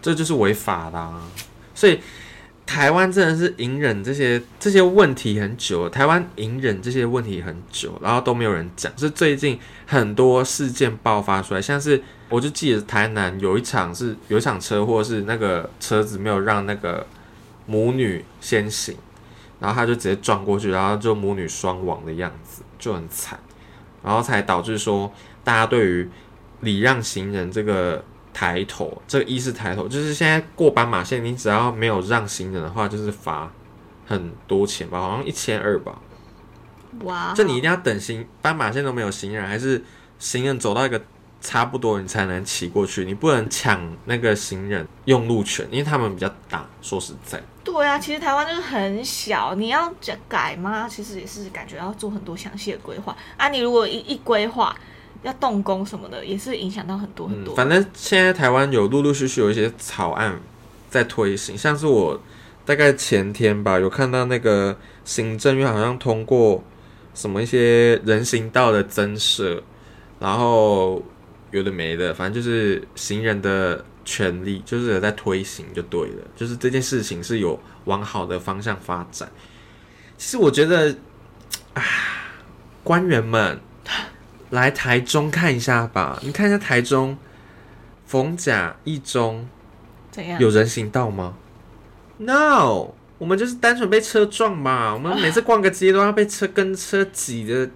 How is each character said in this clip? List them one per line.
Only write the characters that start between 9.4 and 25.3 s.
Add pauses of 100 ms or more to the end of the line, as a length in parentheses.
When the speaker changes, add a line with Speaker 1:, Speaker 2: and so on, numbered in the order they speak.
Speaker 1:
很
多
事
件
爆
发
出
来，
像
是 (260)
我
就
记
得
台
南
有
一
场
是， (100)
有
一
场
车
祸
是
那
个
车
子
没
有
让
那
个 (600)
母
女 (160)
先
行， (640)
然
后
他
就
直
接
撞
过
去，
然
后
就
母
女
双
亡
的
样 (100)
子， (140)
就
很
惨， (640)
然
后
才
导
致
说 (320)